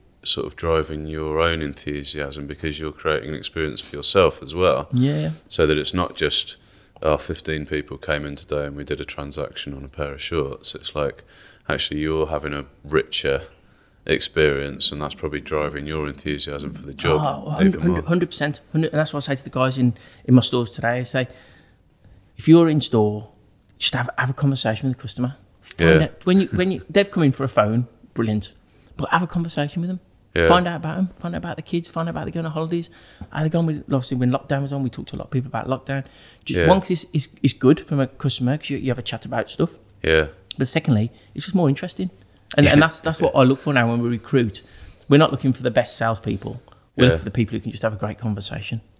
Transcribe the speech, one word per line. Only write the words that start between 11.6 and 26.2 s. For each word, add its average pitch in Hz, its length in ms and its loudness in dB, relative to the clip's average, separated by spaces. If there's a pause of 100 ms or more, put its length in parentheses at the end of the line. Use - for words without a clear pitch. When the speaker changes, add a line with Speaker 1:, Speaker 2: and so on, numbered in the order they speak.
Speaker 1:
actually, 76 320 -2
you're 78 260 0
having 76 260 -6
a 71 120 -8 (180)
richer 73 600 0 (640)
experience, 71 840 0
and 73 100 -8
that's 71 120 -6
probably 76 280 -8
driving 73 440 -4
your 76 220 -4
enthusiasm 71 640 -6
for - 120 -16
the 71 80 -14
job 78 300 0
Speaker 2:
Oh, - 400 -4
Speaker 1:
even 190 180 4
more. 165 140 2
Speaker 2:
hundred, 160 100 -4
hundred 175 240 0
percent, 147 300 -6 (120)
hundred, 156 200 0
and - 80 -2
that's 151 140 -2
what 143 140 -4
I 143 60 -2
say - 20 -2
to 131 80 -10
the - 60 -12
guys 131 280 0
in, 123 160 4 (320)
in 127 80 4
my 127 80 10
stores 120 300 0
today. 120 280 -2
I 127 40 -6
say, 127 240 -2 (1080)
If - 100 -4
you're 165 220 10
in 151 120 2
store, 107 480 2 (480)
just - 160 -2
have, 123 240 -2
have 127 120 0
a 131 40 -2
conversation 135 560 0
with 127 80 -4
the - 40 -20
customer. 123 340 -6 (260)
Find 80 380 6
Speaker 1:
Yeah. 78 60 4
Speaker 2:
out - 200 -8